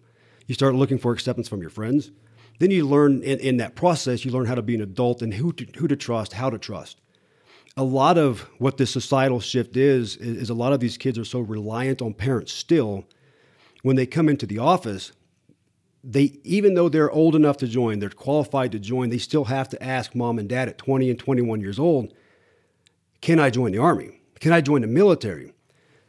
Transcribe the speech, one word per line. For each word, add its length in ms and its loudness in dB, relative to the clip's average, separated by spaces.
You 80 -6
start 220 2
looking 220 2
for 140 0
acceptance 360 -6
from 120 -8
your 100 -10
friends. 420 -2
Then 100 4
you 160 2
learn 360 4
in, 180 -2
in 160 0
that 180 -4
process, 500 0
you 60 -4
learn 160 -2
how 80 -2
to 80 -2
be 140 -2
an 60 -4
adult 380 -2
and 140 -6
who 200 -4
to, 120 -12
who 100 -2
to 80 0
trust, 380 -6
how 140 -4
to 100 -4
trust. 420 -14
A 40 -2
lot 360 4
of 220 2
what 180 0
this 140 0
societal 500 0
shift 380 -2
is, 380 2
is, 200 -6
is 140 -6
a 40 -4
lot 200 0
of 60 0
these 180 -2
kids 200 -4
are 60 -6
so 160 -6
reliant 640 -4
on 100 -4
parents 400 -4
still. 540 0
When 140 2
they 80 2
come 240 0
into 160 0
the 140 -6
office, 540 -2
they, 400 0
even 300 4
though 160 4
they're 200 4
old 240 4
enough 240 6
to 80 -2
join, 320 -2
they're 120 -6
qualified 640 -2
to 60 -8
join, 300 -4
they 80 -2
still 300 -2
have 240 -4
to 120 -12
ask 320 -6
mom 240 -2
and 120 -6
dad 180 -2
at 80 -10
twenty 320 0
and 100 -2
twenty-one 440 0
years 160 -6
old, 340 0
"Can 180 4
I 80 4
join 240 0
the 60 -2
Army? 420 0
Can 120 2
I 80 6
join 220 2
the 40 -4
military?" 680 2